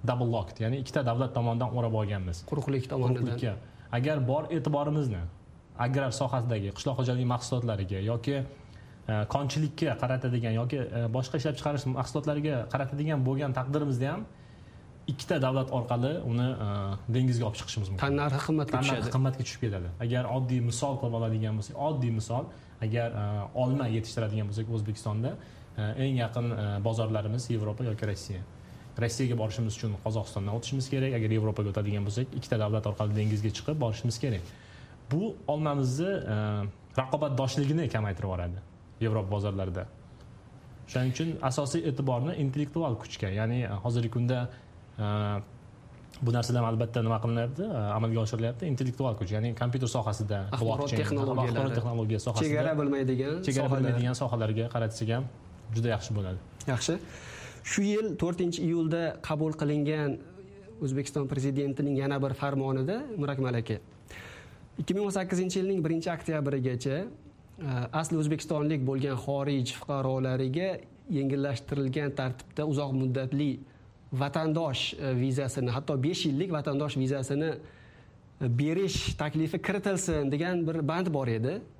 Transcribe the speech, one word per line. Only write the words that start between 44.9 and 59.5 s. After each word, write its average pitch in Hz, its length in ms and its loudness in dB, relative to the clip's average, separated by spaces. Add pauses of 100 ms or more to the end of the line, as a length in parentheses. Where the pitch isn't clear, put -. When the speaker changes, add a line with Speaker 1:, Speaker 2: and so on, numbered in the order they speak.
Speaker 1:
e, 107 60 0 (1200)
bu 117 120 4
narsalar 120 340 2
albatta 113 360 2
nima 113 160 4
qilinyapti, 120 400 0
e, 196 160 -2 (180)
amalga 113 280 2
oshirilyapti. 117 380 -2 (100)
Intellektual 127 460 0
kuch, 95 180 -2
ya'ni 113 240 0
kompyuter 123 360 2
sohasida, 104 400 0 (140)
Speaker 2:
Axborot 113 280 0
Speaker 1:
blockchain, 127 220 0
Speaker 2:
texnologiyalari. 127 560 2
Speaker 1:
axborot 135 220 0
texnologiya 113 480 0
sohasida, 117 200 2
Speaker 2:
Chegara 151 320 2
bilmaydigan 139 540 2 (140)
Speaker 1:
chegara 135 200 2
Speaker 2:
sohalar. 135 160 4
Speaker 1:
bilmaydigan 123 380 2
sohalarga 113 440 2 (100)
qaratsak 113 400 0
ham 131 80 0 (520)
juda 117 200 2
yaxshi - 220 -4
bo'ladi. 92 220 -2 (340)
Speaker 2:
Yaxshi. 160 220 0 (760)
Shu 202 100 2 (120)
yil 220 140 2 (140)
to'rtinchi 175 460 0
iyulda 165 340 2 (260)
qabul 156 340 0